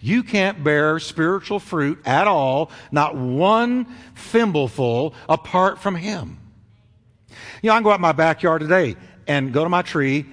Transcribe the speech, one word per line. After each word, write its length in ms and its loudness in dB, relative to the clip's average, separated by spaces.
You 200 0
can't 400 -2
bear 360 2
spiritual 640 -4
fruit 440 -4
at 220 2
all, 440 0
not 240 0
one 720 0
thimbleful 1000 0
apart 500 0
from 140 -4
him. 420 -8
You 60 0
know, 40 6
I 40 6
can 80 2
go 60 6
out 100 4
in 20 -2
my 100 4
backyard 480 2
today 360 2
and 240 -2
go 140 0
to 60 -2
my 100 2
tree 520 -2